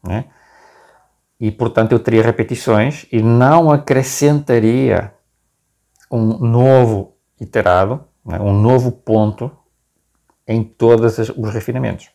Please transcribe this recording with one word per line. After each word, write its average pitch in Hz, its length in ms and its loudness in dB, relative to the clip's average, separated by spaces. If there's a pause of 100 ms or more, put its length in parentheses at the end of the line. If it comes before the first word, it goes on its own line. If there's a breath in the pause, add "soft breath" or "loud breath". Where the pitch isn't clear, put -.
Né? 95 220 -8 (1120 soft breath)
E, 107 120 -4
portanto, 113 420 -2
eu 120 60 2
teria 113 240 2
repetições 117 880 -2
e 117 80 0
não 127 500 4
acrescentaria 131 1400 0 (1000)
um 113 280 -4
novo 120 800 2 (240)
iterado, 98 640 0 (200)
né? 87 140 -10
Um 101 140 -2
novo 120 400 2
ponto 107 580 -2 (960)
em 113 160 -4
todos 113 560 2
as, 110 120 -4
os 107 220 -8
refinamentos. 113 640 -8